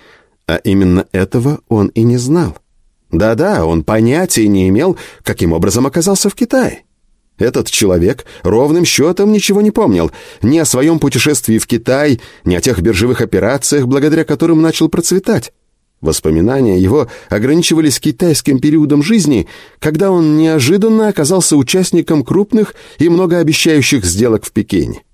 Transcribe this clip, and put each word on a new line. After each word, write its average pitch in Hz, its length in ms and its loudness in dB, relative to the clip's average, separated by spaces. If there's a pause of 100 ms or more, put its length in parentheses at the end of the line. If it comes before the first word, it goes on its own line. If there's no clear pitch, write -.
(480)
а 82 80 -2
именно 95 560 0
этого 120 560 -2
он 104 200 0
и - 160 -2
не 120 140 2
знал. 127 400 -2 (540)
Да-да, 113 540 0
он 82 180 0
понятия 117 640 0
не 95 220 2
имел, 156 280 0 (260)
каким 95 280 -2
образом 95 340 0
оказался 185 440 -2
в - 60 -12
Китае. - 480 -2 (540)
Этот 113 320 -2
человек 92 560 0 (180)
ровным 147 420 2
счётом 180 460 0
ничего 208 300 0
не 214 100 2
помнил 95 400 0 (300)
ни 131 160 2
о 160 80 2
своём 151 340 0
путешествии 131 580 0
в 104 100 -4
Китай, 135 540 0 (240)
ни 90 100 0
о 85 60 -2
тех 123 180 -2
биржевых 113 400 0
операциях, 127 680 -2
благодаря 143 360 0
которым 156 380 0
начал 160 280 0
процветать. 180 600 -2 (500)
Воспоминания 90 800 0
его 113 300 2 (200)
ограничивались 151 680 0
китайским 151 600 -2
периодом 147 440 2
жизни, 151 440 0 (320)
когда 156 320 0
он 160 260 2
неожиданно 185 720 2
оказался 165 480 0
участником 165 640 0
крупных 202 500 0 (240)
и 165 120 2
многообещающих 160 960 0
сделок 104 420 0
в - 60 -14
Пекине. 104 520 -4 (100)